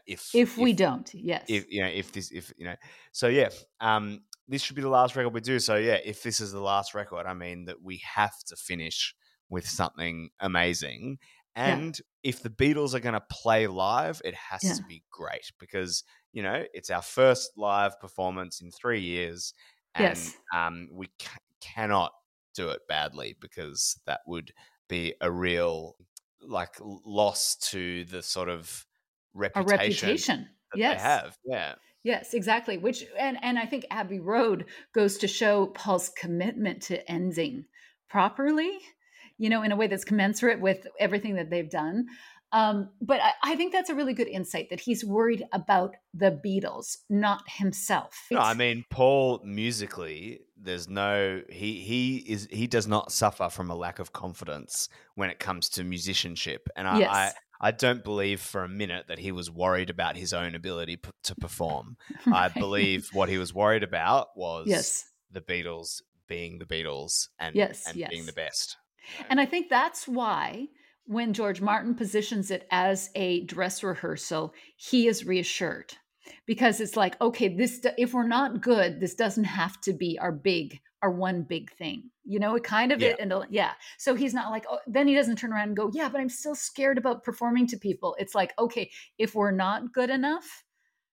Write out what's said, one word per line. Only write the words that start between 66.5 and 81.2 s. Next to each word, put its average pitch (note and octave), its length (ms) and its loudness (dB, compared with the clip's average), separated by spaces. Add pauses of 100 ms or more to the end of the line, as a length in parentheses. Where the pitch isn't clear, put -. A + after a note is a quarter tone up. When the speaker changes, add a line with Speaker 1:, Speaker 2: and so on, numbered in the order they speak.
Speaker 1:
the E2+ 80 -12
Beatles D#2+ 600 -4 (100)
and, D#2+ 160 -6
Speaker 2:
Yes, - 320 0
Speaker 1:
and E2+ 220 -8
being E2 180 -8
Speaker 2:
yes. - 0 -
Speaker 1:
the - 80 -10
best. - 440 -6 (520)
Speaker 2:
And C4+ 120 4
I A3 40 4
think F4 240 -2
that's C#4 380 2
why A#3+ 640 -2 (360)
when A3+ 280 0
George G3 280 0
Martin G#3 340 2
positions G#3 560 -2
it F3+ 200 -6
as F#3+ 440 2
a F3+ 300 0
dress F3+ 380 -2
rehearsal, D#3+ 720 -4 (240)
he A#3+ 300 4
is - 180 2
reassured F#3 680 -2 (540)
because A3+ 340 4
it's G3+ 160 -4
like, F#3+ 240 2
"Okay, A#3+ 340 4
this, A#3+ 260 0
do-, A3+ 160 4
if A#3+ 160 2
we're A#3+ 140 2
not A#3 340 2
good, F#3 380 4
this F3+ 160 -2
doesn't G#3+ 300 2
have F#3 360 -2
to F#3+ 120 0
be E3 260 -2
our F3 120 -2
big, D#3+ 500 0 (200)
our G3 100 4
one F3+ 320 0